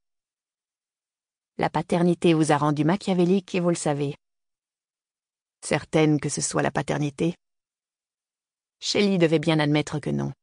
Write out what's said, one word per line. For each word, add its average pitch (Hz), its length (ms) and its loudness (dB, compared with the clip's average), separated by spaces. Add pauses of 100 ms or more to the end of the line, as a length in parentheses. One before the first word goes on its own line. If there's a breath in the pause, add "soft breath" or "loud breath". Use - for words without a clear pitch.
(1600)
La 160 100 0
paternité 175 640 2
vous 156 200 2
a 147 40 2
rendu 147 280 0
machiavélique 185 720 0
et 190 60 -2
vous 175 80 0
le 175 60 2
savez. 143 420 -4 (1500)
Certaine 156 580 0
que 147 100 -4
ce - 100 -6
soit 147 220 -4
la 139 80 0
paternité ? 147 640 -4 (1400)
Shelley 196 400 0
devait 165 200 4
bien 156 200 0
admettre 151 400 0
que 143 100 -8
non. 139 240 -4 (100)